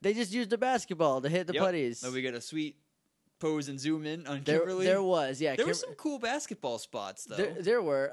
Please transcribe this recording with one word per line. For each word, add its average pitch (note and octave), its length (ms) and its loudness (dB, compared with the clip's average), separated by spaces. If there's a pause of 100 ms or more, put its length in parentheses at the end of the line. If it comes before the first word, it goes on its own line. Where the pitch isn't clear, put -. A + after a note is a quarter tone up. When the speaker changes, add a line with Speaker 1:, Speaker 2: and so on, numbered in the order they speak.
Speaker 1:
They G3+ 120 2
just A3 180 -2
used A3 200 -2
the A#3 60 4
basketball F3 640 4
to C3+ 60 0
hit E3 200 0
the F3+ 80 -2
Speaker 2:
Yep. D#3+ 80 4
Speaker 1:
putties. D3+ 380 2
Speaker 2:
Then B2+ 120 -4
we C3 80 -4
get B2+ 120 -2
a A#2 60 -8
sweet D3+ 380 -6 (640)
pose D#3 280 0
and C#3 100 -8
zoom D3+ 280 -2
in D#3 200 -6
on C#3 200 -6
Speaker 1:
There, D3+ 140 4
Speaker 2:
Kimberly. F#3 260 0
Speaker 1:
there F#3+ 180 4
was, D3 380 2
yeah. C#3+ 160 0
Speaker 2:
There B3+ 80 4
were - 80 0
Speaker 1:
Kim- - 80 -4
Speaker 2:
some B4+ 140 -10
cool D4 220 -4
basketball A3+ 600 -4
spots, G2+ 480 -10
though. G#2+ 100 -10
Speaker 1:
There, F3 240 -2
there A3 220 2
were. C#3 320 2